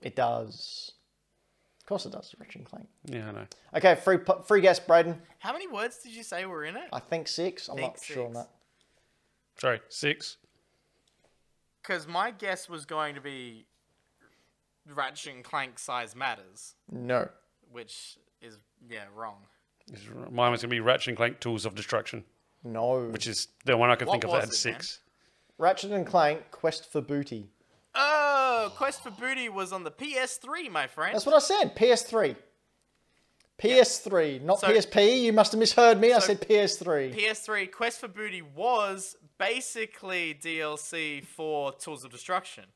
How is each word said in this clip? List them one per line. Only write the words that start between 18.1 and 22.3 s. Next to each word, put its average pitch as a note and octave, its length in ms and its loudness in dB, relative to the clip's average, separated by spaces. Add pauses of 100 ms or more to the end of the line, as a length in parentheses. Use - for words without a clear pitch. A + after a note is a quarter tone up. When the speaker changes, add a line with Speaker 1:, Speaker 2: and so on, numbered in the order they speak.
Speaker 3:
is, A2 160 -20 (320)
yeah, G#2+ 140 -14 (100)
wrong. G#2 320 -12 (460)
Speaker 2:
Is G#2 100 -18 (120)
r-, B2 160 -14
mine A#2+ 220 4
was A#2 100 -2
gonna A#2 80 -4
be A#2+ 100 -2
Ratchet B2 280 2
and A#2+ 80 -6
Clank A#2 240 0
Tools A2 260 -4
of A2 80 -8
Destruction. G#2+ 500 -6 (380)